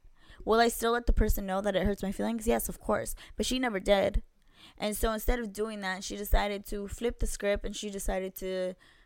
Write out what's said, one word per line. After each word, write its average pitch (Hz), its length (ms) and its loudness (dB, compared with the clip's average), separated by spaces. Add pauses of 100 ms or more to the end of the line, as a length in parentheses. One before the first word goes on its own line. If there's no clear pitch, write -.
(460)
Will 220 140 4
I 233 80 6
still 233 240 0
let 240 160 0
the - 60 8
person 214 340 4
know 190 140 0
that 202 140 2
it 180 80 2
hurts 202 200 0
my 190 80 -2
feelings? 214 340 -2
Yes, 226 240 2
of 185 100 -8
course. - 360 -2 (200)
But 220 120 -2
she 254 100 0
never 233 220 0
did. 196 420 4 (560)
And 214 180 -2
so 226 180 0
instead 240 260 2
of 220 120 -4
doing 208 300 -4
that, 190 220 -4
she - 120 -8
decided 202 520 2
to 202 200 -6
flip 233 300 -4
the - 80 -2
script, 202 400 0
and 202 100 -6
she 214 140 -8
decided 190 460 -4
to 185 400 -4 (300)